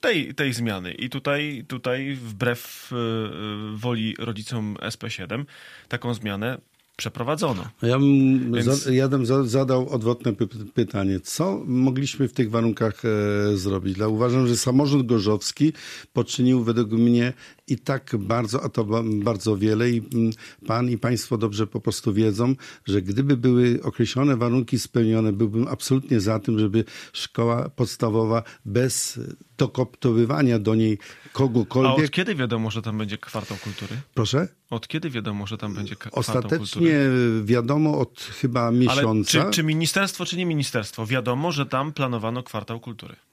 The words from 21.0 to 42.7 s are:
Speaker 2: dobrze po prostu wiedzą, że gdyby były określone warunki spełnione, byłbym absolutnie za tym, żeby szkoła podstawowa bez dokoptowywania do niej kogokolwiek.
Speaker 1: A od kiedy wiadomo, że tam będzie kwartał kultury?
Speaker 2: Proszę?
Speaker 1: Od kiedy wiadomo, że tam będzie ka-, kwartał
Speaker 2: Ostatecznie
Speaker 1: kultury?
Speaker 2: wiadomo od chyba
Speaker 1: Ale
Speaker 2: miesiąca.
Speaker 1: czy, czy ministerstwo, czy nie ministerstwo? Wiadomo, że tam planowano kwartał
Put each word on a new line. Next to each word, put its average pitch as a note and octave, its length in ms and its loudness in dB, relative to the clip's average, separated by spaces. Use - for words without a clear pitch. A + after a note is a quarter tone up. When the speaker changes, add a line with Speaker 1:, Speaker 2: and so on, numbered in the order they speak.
Speaker 2:
dobrze G#2 280 0
po G#2+ 140 -6
prostu - 320 -2
wiedzą, A2 420 2
że G2 180 0
gdyby B2 340 2
były B2 460 4
określone B2+ 540 0
warunki A#2+ 420 0
spełnione, A2 540 2
byłbym A2 360 0
absolutnie C3 520 0
za G#2+ 200 0
tym, A2 180 0
żeby A2 260 2
szkoła A#2 560 -2
podstawowa A2+ 720 0
bez A#2 560 -2
dokoptowywania B2 1000 2
do G#2+ 160 2
niej A2 240 2
kogokolwiek. C3 680 2
Speaker 1:
A D#3 40 4
od C#3 60 -2
kiedy F#3 240 -2
wiadomo, A2+ 360 -2
że G#2+ 120 -6
tam G#2+ 160 -6
będzie G#2+ 200 -6
kwartał G2+ 380 -10
kultury? G2+ 400 -10
Speaker 2:
Proszę? C3 340 0
Speaker 1:
Od A#2 180 -8
kiedy D#3 220 -6
wiadomo, G#2 360 -6
że G#2+ 120 -10
tam G#2 160 -8
będzie G2+ 220 -8
ka-, - 140 -16
kwartał - 100 -2
Speaker 2:
Ostatecznie A#2 380 -2
Speaker 1:
kultury? E3+ 280 0
Speaker 2:
wiadomo C#3+ 540 2
od - 220 -4
chyba B2 420 -2
Speaker 1:
Ale A#2 160 4
Speaker 2:
miesiąca. B2 680 4
Speaker 1:
czy, G3+ 60 0
czy F3 120 0
ministerstwo, E3 640 0
czy F3 100 -6
nie F3+ 100 -2
ministerstwo? B2 600 -2
Wiadomo, B2+ 460 -2
że C#3+ 140 -2
tam C#3 260 -4
planowano B2 500 -4
kwartał A2+ 380 -10